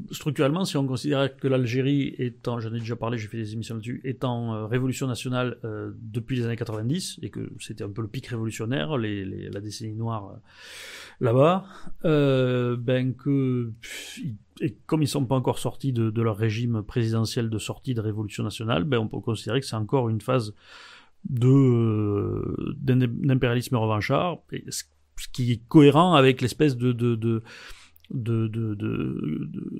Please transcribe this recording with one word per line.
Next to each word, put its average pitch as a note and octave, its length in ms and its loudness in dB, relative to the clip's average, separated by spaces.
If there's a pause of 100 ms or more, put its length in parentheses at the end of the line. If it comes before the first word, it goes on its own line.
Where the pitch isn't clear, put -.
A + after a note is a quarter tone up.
(100)
structurellement, D#3 560 0
si - 100 -2
on C#3 100 2
considère C3+ 480 0
que - 140 -2
l'Algérie C3 720 2
étant, A#2+ 420 -4
j'en A2 140 -6
ai A#2 60 -4
déjà A2+ 160 -4
parlé, A#2 200 -4
j'ai G#2+ 120 -6
fait A2+ 100 -8
des G#2+ 160 -6
émissions A2+ 220 -6
là-dessus, A#2 280 -8
étant, A#2+ 500 -4
euh, G#2+ 120 -6
révolution B2+ 400 -2
nationale, B2+ 580 -2
euh, G#2+ 320 -8
depuis A2+ 400 -6
les A#2 80 0
années A#2 120 -2
quatre-vingt-dix, A#2 640 -4
et A2 80 -8
que A2 200 -8 (100)
c'était A2 220 -12
un G#2 60 -6
peu G2+ 140 -6
le G#2+ 60 -6
pic - 180 -10
révolutionnaire, A#2+ 720 -2
les, G#2 260 -2
les, G2 240 -8
la G2+ 140 -8
décennie G#2+ 320 -10
noire, A2 400 -6
euh, - 920 -14
là-bas, D3 400 4 (400)
euh, B2+ 720 2
ben B2+ 380 0
que, B2+ 640 0
pff, - 420 -14
ils, A#2 140 -6 (240)
et - 240 -2
comme D#3 160 0
ils C#3+ 80 4
sont C#3+ 160 0
pas C3+ 100 0
encore B2+ 240 2
sortis C3 360 -2
de, A2+ 160 2
de A2+ 120 0
leur A2 140 2
régime A2+ 460 0
présidentiel A2+ 640 0
de A2 100 -2
sortie - 360 -6
de A2+ 80 -4
révolution G#2+ 420 -4
nationale, A2+ 400 -2
ben B2+ 140 2
on A2 100 0
peut - 120 -6
considérer A#2 400 -2
que - 60 -8
c'est A#2 100 -6
encore A2+ 340 0
une A2 100 0
phase A#2 340 0 (760)
de, B2 180 4
euh, G#2+ 1300 4
d'indé-, B2+ 320 2
d'impérialisme B2 680 2
revanchard, A#2 640 0 (120)
et C3+ 160 -8
ce, - 160 -8 (320)
ce - 160 -10
qui A#2+ 200 0
est A2+ 160 -2
cohérent D#3+ 460 10
avec C3 280 6
l'espèce C3 340 2
de, B2 160 2
de, A#2+ 220 2
de, A2+ 280 0 (680)
de, A2+ 360 0
de, A2 280 -2
de, A#2 760 -4
de, - 300 -8